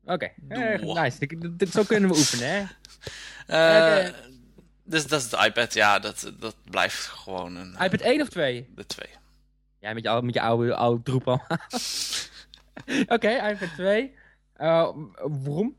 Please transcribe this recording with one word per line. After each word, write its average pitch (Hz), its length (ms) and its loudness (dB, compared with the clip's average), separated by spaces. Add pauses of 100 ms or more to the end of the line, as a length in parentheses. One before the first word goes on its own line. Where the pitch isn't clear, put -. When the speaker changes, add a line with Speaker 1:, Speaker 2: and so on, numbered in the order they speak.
Speaker 1:
Oké. 170 300 -4
Speaker 2:
Duo. 202 260 -10
Speaker 1:
Eh, 175 400 -2
nice. 135 180 0
Dit, 165 220 -6
dit, 170 180 -10
dit, 190 120 2
zo 214 120 4
kunnen 202 260 4
we 170 60 2
oefenen, 127 340 2
hè? 196 100 -2 (880)
Speaker 2:
Eh, 160 600 6
Speaker 1:
Oké. - 80 -10 (680)
Speaker 2:
dus 156 240 0
dat 147 140 0
is 120 80 -6
de - 160 -2
iPad, 113 280 0
ja, 104 260 6
dat, 104 400 -8
dat 110 160 -10 (140)
blijft 92 260 0 (100)
gewoon 90 500 -10
een, 90 180 -14
Speaker 1:
iPad 190 280 -2
Speaker 2:
eh, - 60 0
Speaker 1:
één 294 140 2
of 254 80 -4
twee? 127 460 -4
Speaker 2:
de - 100 -16
twee. - 240 -14 (720)
Speaker 1:
Ja, 107 140 -10
met 113 100 -8
je 110 60 0
oude, 120 160 0
met 120 100 -2
je 123 60 2
oude, 117 340 2
oude 120 280 2
troep 131 240 0
allemaal. 131 300 0 (1500)
<laughs> 233 80 2
Oké, 220 140 2 (200)
iPad 196 260 -6
twee. 208 380 0 (400)
Eh, 165 360 2 (260)
waarom? 147 640 -4